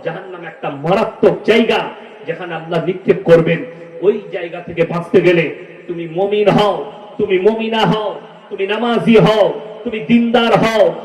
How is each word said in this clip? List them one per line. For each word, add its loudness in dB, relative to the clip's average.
জাহান্নাম -10
একটা -10
মারাত্মক 2
জায়গা, 4
যেখানে -8
আল্লাহ -4
নিক্ষেপ 0
করবেন। 4
ওই 2
জায়গা -8
থেকে -4
বাঁচতে 0
গেলে 4
তুমি -8
মমিন 2
হও, 2
তুমি 0
মমিনা 0
হও, -4
তুমি -4
নামাজি 0
হও, 4
তুমি -6
দিনদার 2
হও 2